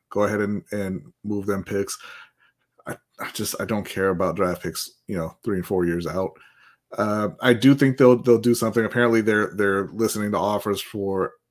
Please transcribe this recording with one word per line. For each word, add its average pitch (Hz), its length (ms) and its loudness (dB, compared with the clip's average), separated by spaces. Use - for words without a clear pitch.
Go 104 140 0
ahead 104 160 0
and, 101 220 -2
and 95 400 -6
move 101 220 -4
them 98 180 -2
picks. 98 320 -4
I, - 100 -8
I - 100 -10
just, - 300 -6
I 98 40 -4
don't 104 220 -2
care 95 240 0
about 90 260 0
draft 90 260 0
picks, - 280 -8
you 104 100 -6
know, 80 260 -6
three 104 140 -2
and 90 100 -4
four 92 200 0
years 85 200 -2
out. 92 260 -4
Uh, 107 320 0
I 123 120 4
do 127 220 6
think 135 240 2
they'll, 127 220 8
they'll 117 180 6
do 117 160 2
something. 113 300 0
Apparently 113 360 2
they're, 107 340 2
they're 98 340 0
listening 104 440 -2
to 98 60 0
offers 101 420 -2
for 95 540 -4